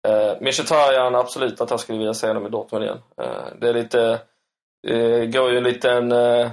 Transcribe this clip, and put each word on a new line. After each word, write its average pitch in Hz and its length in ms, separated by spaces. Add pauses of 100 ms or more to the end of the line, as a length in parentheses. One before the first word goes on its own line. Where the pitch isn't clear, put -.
Eh, 107 320
Mkhitaryan, 135 720
absolut 123 460
att 117 100
han 117 80
skulle 110 200
vilja 110 160
se - 140
honom 104 180
i - 20
Dortmund 110 360
igen. 98 180 (140)
Eh, - 300 (140)
det 117 80
är 117 40
lite, 117 480 (680)
eh, 117 380
går 127 260
ju 123 80
en 123 60
liten, 123 480
eh, 120 400